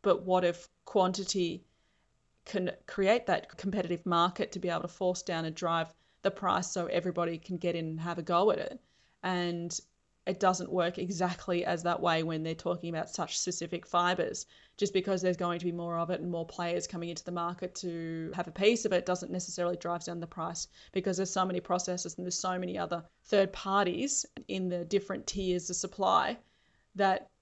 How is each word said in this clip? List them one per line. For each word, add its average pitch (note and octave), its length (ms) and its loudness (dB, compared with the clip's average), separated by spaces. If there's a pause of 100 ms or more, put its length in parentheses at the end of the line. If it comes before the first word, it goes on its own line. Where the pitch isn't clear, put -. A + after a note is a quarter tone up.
but F#3 200 4
what F3+ 240 4
if E3+ 240 0 (160)
quantity F#3 800 2 (800)
can F#3 260 -2 (140)
create G#3 400 2
that - 320 -2
competitive F3+ 480 -2
market F3 480 2
to F3+ 60 -6
be F3 100 -2
able E3 140 -2
to F3 40 -6
force F3+ 360 -2
down E3 200 -2
and D#3+ 100 -4
drive E3 400 0 (280)
the G3 100 2
price F#3 400 0
so F3 140 -2
everybody E3+ 520 0
can F3 200 -6
get E3+ 180 0
in E3 100 -2
and D#3+ 140 -4
have E3+ 180 -4
a E3+ 40 -6
go F3+ 280 4
at - 100 4
it? - 200 -6 (440)
And F3 540 -2 (500)
it F#3 120 -2
doesn't F#3 320 4
work F3+ 260 2
exactly F3+ 680 -2
as F3 180 0
that F3 180 0
way E3 220 4
when D#3+ 200 -2
they're D#3+ 100 -2
talking E3+ 360 -4
about D#3+ 200 -4
such - 300 -4
specific F3 460 -4
fibers. F3+ 600 0 (320)
Just G3 160 0
because F#3 280 2
there's F#3 160 2
going F3 220 0
to E3+ 60 -6
be E3+ 60 2
more E3+ 260 -4
of E3+ 140 0
it E3+ 100 -2
and F3+ 80 -4
more E3+ 160 -2
players F3 400 -2
coming E3+ 240 -6
into E3 140 -8
the F3+ 80 -8
market F3 440 -4
to E3 600 -4
have F3 120 -2
a D#3+ 40 -14
piece A3 340 6
of G3+ 80 2
it F3+ 140 4
doesn't F3+ 240 0
necessarily F3+ 460 -2
drive F3 260 -4
down E3+ 160 -6
the E3 80 -8
price, E3+ 400 -6 (240)
because F#3 260 0
there's F#3+ 140 -2
so F#3 140 2
many F3+ 140 -2
processes F3+ 560 -2
and F3+ 100 -8
there's F3+ 120 -4
so F#3 220 -2
many F3+ 180 -4
other E3+ 260 -2 (200)
third G3 300 4
parties G3 720 2 (220)
in F#3+ 220 -2
the F3 160 -2
different G3 400 0
tiers F3+ 440 -2
of F3 60 -6
supply F#3+ 640 2 (560)
that F#3+ 360 2 (120)